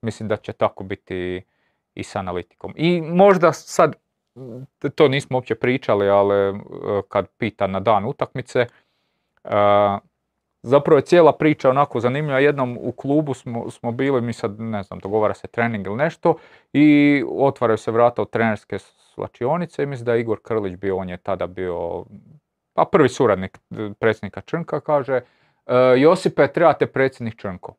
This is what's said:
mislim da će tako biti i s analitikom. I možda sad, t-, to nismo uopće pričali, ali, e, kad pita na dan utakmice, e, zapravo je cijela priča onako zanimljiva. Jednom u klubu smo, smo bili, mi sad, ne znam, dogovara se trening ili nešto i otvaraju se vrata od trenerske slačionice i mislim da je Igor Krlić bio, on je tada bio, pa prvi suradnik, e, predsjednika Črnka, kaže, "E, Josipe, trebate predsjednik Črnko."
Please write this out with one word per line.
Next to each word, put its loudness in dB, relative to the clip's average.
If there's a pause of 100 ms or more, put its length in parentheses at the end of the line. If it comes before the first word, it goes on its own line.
mislim -8
da -2
će -12
tako -4
biti -8 (540)
i -10
s -12
analitikom. -10
I 0
možda 4
sad, 0 (840)
t-, -6
to 2
nismo -2
uopće -4
pričali, 0
ali, 4
e, 0 (560)
kad -2 (100)
pita -4
na -4
dan 0
utakmice, -6
e, 0 (1900)
zapravo 4
je 4
cijela 6
priča 0
onako 0
zanimljiva. -2
Jednom 0
u -8
klubu -2
smo, -10
smo -8
bili, 0
mi -4
sad, -8
ne -8
znam, -14
dogovara 0
se -14
trening -4
ili -8
nešto -2 (380)
i 4
otvaraju 0
se -6
vrata 2
od -4
trenerske -2
slačionice -8
i -2
mislim -10
da 0
je 2
Igor -4
Krlić -4
bio, -4
on -6
je -10
tada -6
bio, -8 (680)
pa 2
prvi 4
suradnik, -2 (140)
e, -10 (100)
predsjednika -4
Črnka, -8
kaže, -2 (440)
"E, -4 (240)
Josipe, 4
trebate 2
predsjednik -4
Črnko." -12